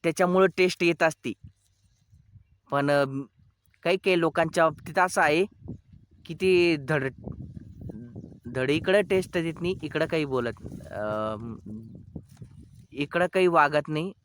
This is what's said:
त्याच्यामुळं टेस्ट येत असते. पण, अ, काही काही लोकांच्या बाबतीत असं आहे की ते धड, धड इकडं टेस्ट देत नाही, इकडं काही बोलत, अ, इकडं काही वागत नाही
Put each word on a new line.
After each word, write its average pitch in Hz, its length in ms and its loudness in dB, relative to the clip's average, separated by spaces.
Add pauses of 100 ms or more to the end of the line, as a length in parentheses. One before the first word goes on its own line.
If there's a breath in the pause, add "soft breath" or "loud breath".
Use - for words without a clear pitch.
त्याच्यामुळं 180 440 2 (100)
टेस्ट 180 260 2
येत 170 200 2
असते. 147 300 0 (1400)
पण, 143 200 0
अ, 143 140 4 (800)
काही 180 140 2
काही 185 240 2
लोकांच्या 165 480 2
बाबतीत 156 300 -4
असं 185 240 2
आहे 160 220 4 (840)
की 165 80 -10
ते 175 420 2
धड, 135 360 -2 (1300)
धड 127 240 -4
इकडं 190 320 2
टेस्ट 190 300 -2
देत 165 280 -4
नाही, 175 220 -4
इकडं 156 240 -2
काही 156 180 -2
बोलत, 127 640 -6
अ, 107 500 -6 (1600)
इकडं 143 340 0
काही 185 200 2
वागत 151 420 4
नाही 156 240 -4 (120)